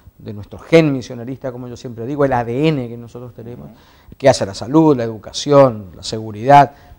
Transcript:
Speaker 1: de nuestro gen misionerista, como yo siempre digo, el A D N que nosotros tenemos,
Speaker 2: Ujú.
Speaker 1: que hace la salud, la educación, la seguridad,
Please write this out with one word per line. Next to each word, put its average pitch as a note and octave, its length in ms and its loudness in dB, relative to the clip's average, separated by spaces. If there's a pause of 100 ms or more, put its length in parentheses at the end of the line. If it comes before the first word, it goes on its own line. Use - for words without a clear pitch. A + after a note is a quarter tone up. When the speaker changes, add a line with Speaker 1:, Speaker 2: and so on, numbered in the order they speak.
(180)
Speaker 1:
de G#2+ 160 -14
nuestro G#2 260 -16
gen D#3+ 320 2
misionerista, B2+ 600 -10
como B2 160 -14
yo A#2+ 100 -16
siempre A#2 280 -12
digo, C#3+ 200 -2
el C3+ 80 0
A A#2+ 100 0
D A#2+ 240 -2
N C#3 200 -2
que A#2 100 -14
nosotros A#2+ 360 -18
tenemos, B2 360 -18
Speaker 2:
Ujú. - 80 -20 (400)
Speaker 1:
que C#3 100 2
hace A#2+ 180 4
la G2 80 -8
salud, C#3+ 440 2
la A#2+ 60 -4
educación, A2+ 920 0
la - 80 -20
seguridad, A2+ 680 4 (260)